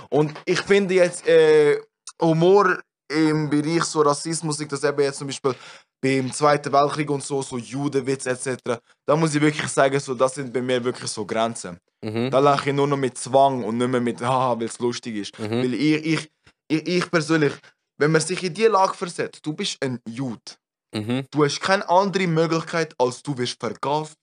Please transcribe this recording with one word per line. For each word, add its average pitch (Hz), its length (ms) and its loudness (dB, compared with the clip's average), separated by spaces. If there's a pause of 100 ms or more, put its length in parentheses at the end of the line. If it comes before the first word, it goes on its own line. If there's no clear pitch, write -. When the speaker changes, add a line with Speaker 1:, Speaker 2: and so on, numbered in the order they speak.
(100)
Speaker 1:
Und 151 240 0 (100)
ich 180 160 0
finde 196 340 0
jetzt, 175 320 2
äh, 156 520 6 (420)
Humor 175 580 4 (300)
im 156 420 0
Bereich 151 340 0
so - 160 -2
Rassismus 151 580 0
liegt 151 140 -8
das 139 120 -6
eben 143 160 0
jetzt 143 180 0
zum 147 80 -10
Beispiel 135 280 -2 (480)
beim 135 300 0
Zweiten 147 400 2
Weltkrieg 143 380 2
und 139 120 -2
so, 139 200 -4
so 131 140 -10
Judenwitz 135 680 -4
et 127 160 -4
cetera. 123 360 -4 (280)
Da 143 100 4
muss 160 180 0
ich 147 60 0
wirklich 147 280 2
sagen, 139 320 2
so, 131 140 -6
das 127 200 0
sind 135 180 -10
bei 127 80 -2
mir 127 240 -2
wirklich 123 260 -6
so 107 140 -8
Grenzen. 110 540 -4 (240)
Speaker 2:
Mhm. 117 280 -4
Speaker 1:
Da 127 80 2
lache 139 320 4
ich 139 60 -2
nur 143 100 2
noch 143 120 0
mit 131 180 -2
Zwang 135 480 2
und 113 140 -4
nicht 123 100 0
mehr 127 120 0
mit, 120 200 -4
haha, 127 400 0
weil's 113 180 -6
lustig 120 380 -4
ist. 101 220 -10
Speaker 2:
Mhm. 113 240 -2
Speaker 1:
Weil 123 120 -2
ich, 151 320 0
ich, 151 240 -4 (380)
ich, 151 180 -2
ich 175 240 -2
persönlich, 156 440 2 (440)
wenn 151 140 2
man 156 80 4
sich 170 220 -6
in 180 100 -4
die 190 140 0
Lage 190 280 4
versetzt, 165 520 -8
du 151 80 -4
bist 196 280 -6
ein 127 260 -4
Jude. 117 320 -8 (540)
Speaker 2:
Mhm. 120 360 -4
Speaker 1:
Du 147 140 2
hast 143 160 0
keine 196 280 0
andere 190 380 2
Möglichkeit, 165 720 0
als 123 240 -2
du 143 160 -6
wirst 120 200 -4
vergast, 143 640 -6